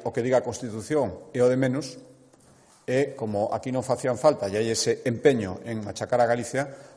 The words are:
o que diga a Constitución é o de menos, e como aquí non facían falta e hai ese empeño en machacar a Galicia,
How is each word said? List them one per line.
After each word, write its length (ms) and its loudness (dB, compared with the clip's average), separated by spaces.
o 80 -6
que 160 -2
diga 160 4
a 60 -8
Constitución 880 -4
é 100 4
o 60 6
de 80 2
menos, 420 -2
e 240 0
como 400 -2
aquí 160 -4
non 160 -2
facían 320 0
falta 320 4
e 80 0
hai 140 2
ese 340 0
empeño 560 2
en 240 -6
machacar 380 -2
a 20 6
Galicia, 720 -2